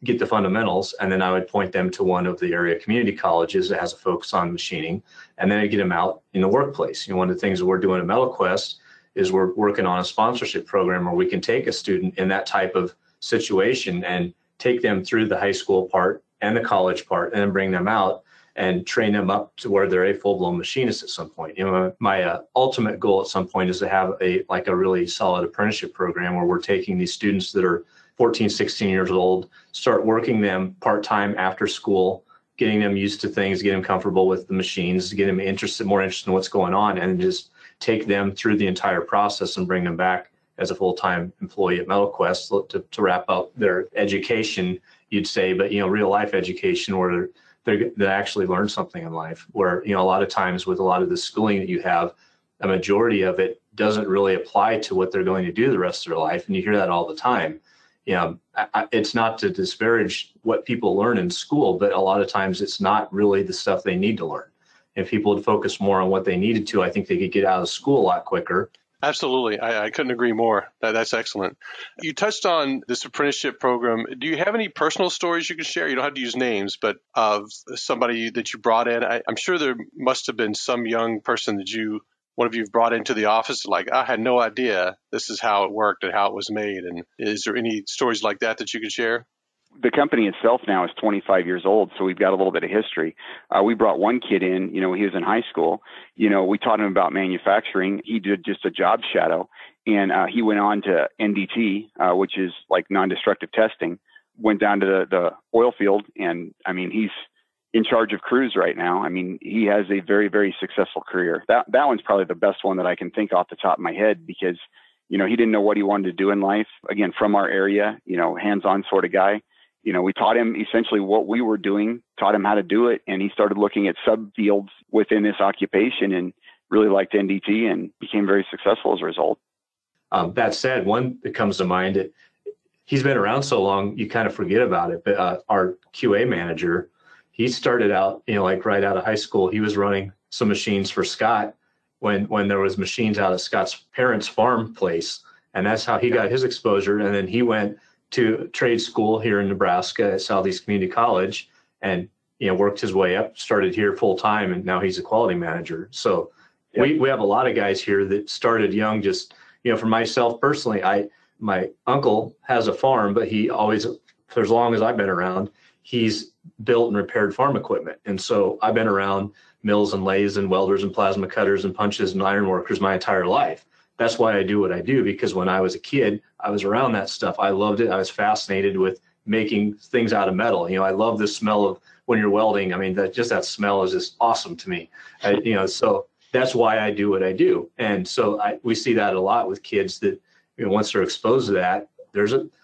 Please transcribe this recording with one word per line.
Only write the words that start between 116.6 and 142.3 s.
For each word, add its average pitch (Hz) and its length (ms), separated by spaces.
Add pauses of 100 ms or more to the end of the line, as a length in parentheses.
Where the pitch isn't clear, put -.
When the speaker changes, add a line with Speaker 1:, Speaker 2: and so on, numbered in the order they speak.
Speaker 3:
Again, 104 280
from 104 160
our 101 140
area, 101 560
you 90 140
know, 85 180
hands-on 98 540
sort 95 160
of 90 80
guy. 98 280 (420)
You 92 100
know, 90 80
we 95 100
taught 110 240
him 117 220
essentially 110 420
what 98 280
we 113 120
were 110 180
doing, 104 460 (160)
taught 104 160
him 101 80
how 104 120
to 104 60
do 107 280
it, 107 180
and 95 140
he 98 80
started 101 280
looking 104 300
at 85 80 (100)
subfields 104 640 (240)
within 107 320
this 104 160
occupation 101 720
and 90 220 (360)
really 107 200
liked 98 260
N 101 120
D 95 120
T 110 280
and 90 220 (100)
became 104 280
very 98 240
successful - 420
as 87 80
a 87 40
result. 82 340 (720)
Speaker 1:
Um, 87 220
that 117 200
said, 127 320
one 123 380
that - 100
comes 101 240
to 95 60
mind, 92 320
it, 95 180 (720)
he's 135 180
been 135 160
around 113 260
so 120 200
long, 98 340
you 107 120
kind 113 180
of - 80
forget 101 260
about 85 300
it. 85 140
But, 101 100
uh, 90 240 (100)
our 92 280 (160)
Q 104 220
A 110 100
manager, 85 640 (420)
he 117 160
started 120 420
out, 95 380
you 113 80
know, 101 80
like, 92 220
right 101 180
out 98 140
of 90 60
high 107 120
school, 95 340
he 107 120
was 104 160
running 98 340 (180)
some - 180
machines 98 440
for 95 120
Scott 107 520 (440)
when, 104 260
when 104 220